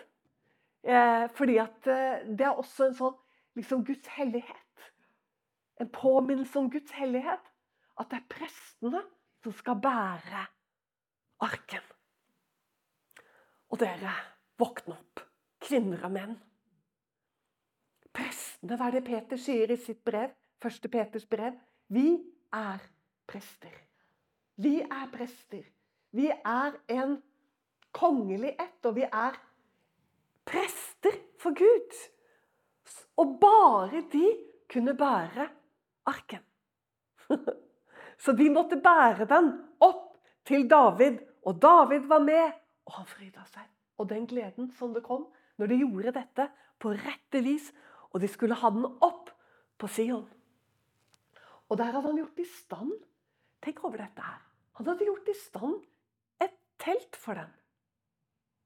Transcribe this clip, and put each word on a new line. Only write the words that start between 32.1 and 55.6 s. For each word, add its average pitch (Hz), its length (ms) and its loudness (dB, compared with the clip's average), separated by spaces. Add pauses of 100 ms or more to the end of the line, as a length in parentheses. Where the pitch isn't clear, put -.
Og 277 240 2
bare 311 600 6 (100)
de 311 140 4 (440)
kunne 247 260 0
bære 247 520 -2 (580)
arken. - 360 -8 (880)
<laughs> 302 80 2 (840)
Så 269 140 2
de 294 160 6
måtte 330 280 2
bære 247 480 6
den 311 220 6 (300)
opp - 360 6 (300)
til 269 240 2
David, 247 480 8 (240)
og 180 200 -4
David 285 480 8
var 311 120 8
med, 311 300 4 (340)
og - 140 -16
han - 80 -16
fryda - 420 -20
seg. - 160 -20 (320)
Og 208 100 -6
den 220 200 -6
gleden 247 480 -8
som 247 180 -8
det 233 100 -6
kom 269 220 -6 (300)
når 208 160 -2
de 254 80 4
gjorde 226 380 -2
dette 269 300 -4 (300)
på 214 140 -4
rette 269 500 -6
vis, 285 280 -2 (420)
og 185 80 -4
de 202 80 0
skulle 226 320 -2
ha 226 100 2
den 226 140 -2
opp - 460 -2 (500)
på 202 80 -8
Sion. 226 380 -4 (1400)
Og 214 140 -4
der 233 100 -4
hadde 269 160 -4
han 302 140 -2
gjort 311 200 -10
i 349 80 -10
stand, - 440 -12 (720)
tenk - 200 -10
over 220 200 -8
dette - 180 -18
her, - 200 -16 (340)
han 233 160 -6
hadde 403 160 -4
gjort 403 240 -4
i 392 80 -14
stand 285 380 -8 (640)